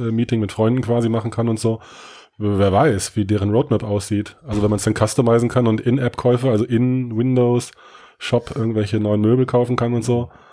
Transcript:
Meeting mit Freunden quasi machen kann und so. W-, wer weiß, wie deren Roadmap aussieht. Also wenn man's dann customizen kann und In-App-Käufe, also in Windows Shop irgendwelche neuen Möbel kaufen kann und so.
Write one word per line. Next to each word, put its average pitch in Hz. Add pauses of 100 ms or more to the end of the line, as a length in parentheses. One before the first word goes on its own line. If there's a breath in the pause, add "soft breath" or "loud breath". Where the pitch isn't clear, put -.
(100)
Meeting 113
mit 101
Freunden 117
quasi 117
machen 113
kann 117
und 110
so. 113 (580 loud breath)
W-, 101
wer 98
weiß, 107
wie 104
deren 101
Roadmap 117
aussieht. 101
Also 107
wenn 104
man's 104
dann 110
customizen 117
kann 123
und 110
In-App-Käufe, 123
also 107
in 123
Windows 120 (480 loud breath)
Shop -
irgendwelche 110
neuen 104
Möbel 120
kaufen 123
kann 120
und 117
so. 120 (220 loud breath)